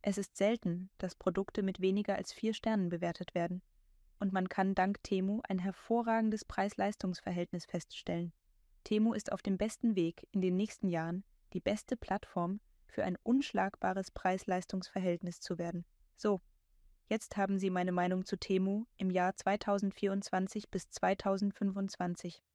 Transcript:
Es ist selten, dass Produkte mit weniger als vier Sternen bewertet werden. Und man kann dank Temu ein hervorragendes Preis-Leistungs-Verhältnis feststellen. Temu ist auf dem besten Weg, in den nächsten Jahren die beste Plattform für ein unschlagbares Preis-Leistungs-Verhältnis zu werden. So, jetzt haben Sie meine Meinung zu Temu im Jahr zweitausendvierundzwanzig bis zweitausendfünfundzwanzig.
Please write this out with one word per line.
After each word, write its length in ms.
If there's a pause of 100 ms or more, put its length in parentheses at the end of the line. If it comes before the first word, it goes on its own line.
Es 180
ist 180
selten, 600
dass 180
Produkte 480
mit 160
weniger 340
als 180
vier 220
Sternen 360
bewertet 440
werden. 260 (600)
Und 120
man 160
kann 280
dank 260
Temu 460
ein 100
hervorragendes 840
Preis-Leistungs-Verhältnis 1200
feststellen. 680 (520)
Temu 300
ist 180
auf 100
dem 160
besten 380
Weg, 340
in 100
den 160
nächsten 320
Jahren 360 (280)
die 80
beste 360
Plattform 640 (260)
für 180
ein 180
unschlagbares 880
Preis-Leistungs-Verhältnis 1300
zu 160
werden. 300 (280)
So, 280 (680)
jetzt 300
haben 200
Sie 120
meine 200
Meinung 360
zu 100
Temu 480 (140)
im 120
Jahr 240
zweitausendvierundzwanzig 1300
bis 220
zweitausendfünfundzwanzig. 1500 (120)